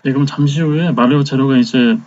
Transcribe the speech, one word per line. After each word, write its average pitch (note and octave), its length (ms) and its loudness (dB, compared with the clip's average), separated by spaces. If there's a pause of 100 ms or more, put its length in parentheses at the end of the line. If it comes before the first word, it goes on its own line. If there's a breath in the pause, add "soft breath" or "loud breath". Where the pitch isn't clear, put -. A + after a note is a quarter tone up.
예, C#3 60 -2
그럼 C#3 140 0
잠시 C#3+ 360 -2
후에 D#3+ 300 0
마리오 B2+ 320 2
제로가 C3+ 340 0
이제 A#2+ 500 2